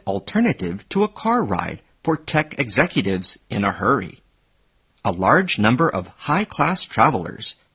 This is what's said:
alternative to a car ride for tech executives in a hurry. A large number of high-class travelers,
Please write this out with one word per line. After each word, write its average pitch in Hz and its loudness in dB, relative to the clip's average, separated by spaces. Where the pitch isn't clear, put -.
alternative 98 -2
to 196 0
a 208 0
car 226 -2
ride 92 -4
for 160 2
tech - -2
executives 104 0
in 101 0
a 98 2
hurry. 101 -2
A 110 0
large 110 2
number 127 4
of 90 -4
high-class 170 -2
travelers, 113 0